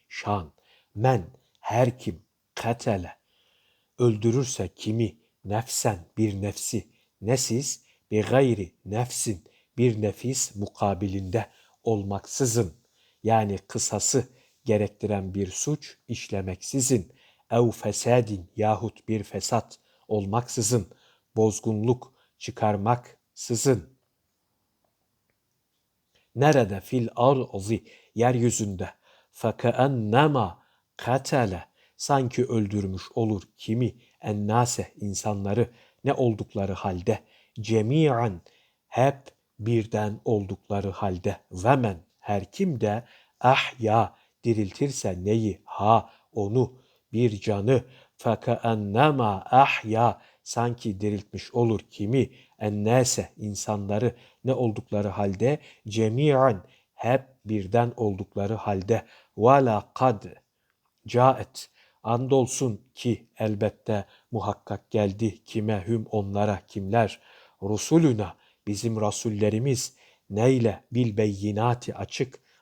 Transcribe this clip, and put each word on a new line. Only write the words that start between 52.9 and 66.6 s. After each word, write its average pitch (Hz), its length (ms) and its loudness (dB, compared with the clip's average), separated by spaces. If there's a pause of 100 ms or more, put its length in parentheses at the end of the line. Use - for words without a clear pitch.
insanları, 104 800 -4 (280)
ne 131 100 0
oldukları 107 540 -2
halde, 104 500 0 (300)
cemi'an, 117 760 2 (300)
hep 131 280 0 (220)
birden 107 520 0
oldukları 101 580 -4
halde, 101 480 0 (360)
ve 135 260 8
la 107 300 0
kad 127 300 0 (840)
caet, 120 640 2 (320)
andolsun 123 800 0 (140)
ki - 440 -4
elbette 107 680 -2 (260)
muhakkak 104 600 -6
geldi, 104 540 -2
kime, 107 420 -4
hüm, 113 240 -2
onlara, 101 560 -2